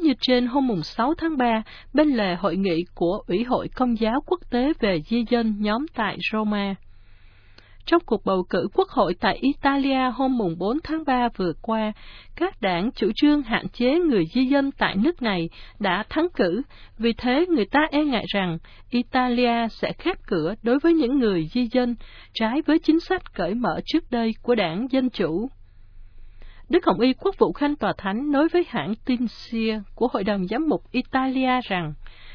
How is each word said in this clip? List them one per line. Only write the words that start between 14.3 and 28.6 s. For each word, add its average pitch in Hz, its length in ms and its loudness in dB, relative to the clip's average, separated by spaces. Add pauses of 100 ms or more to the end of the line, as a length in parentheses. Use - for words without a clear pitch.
di 254 120 2
dân 277 260 2
tại - 240 0
nước 269 260 0
này 185 280 -2 (300)
đã 202 300 0
thắng 320 260 0
cử, 190 260 2 (360)
vì 226 200 2
thế 262 320 2
người 254 160 2
ta 277 140 2 (120)
e 294 120 2
ngại 254 240 0
rằng 180 300 -2 (320)
Italia 240 800 0
sẽ - 240 -6
khép - 240 -4 (100)
cửa 175 360 0
đối 247 160 2
với 330 140 4
những 285 260 2
người 185 320 2
di 247 200 0
dân, 247 240 2 (380)
trái 233 320 0
với 311 140 4
chính 320 200 4
sách - 340 -4
cởi 185 200 -2
mở 214 320 -2
trước 330 260 0
đây 226 200 0 (100)
của 240 140 2
đảng 196 360 0
Dân 254 180 2
Chủ. 190 400 -2 (1200)
Đức 349 160 2
Hồng 180 140 2
Y 254 140 4
Quốc - 240 -2
vụ 185 160 4
Khanh 294 220 0
Tòa 190 220 -2
Thánh 226 340 -4
nói 285 220 4
với 349 160 2